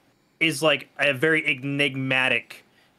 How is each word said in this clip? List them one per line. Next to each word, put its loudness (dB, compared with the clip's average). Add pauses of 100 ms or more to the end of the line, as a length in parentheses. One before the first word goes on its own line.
(400)
is, 0
like, 2 (100)
a 2
very 2
enigmatic -2 (340)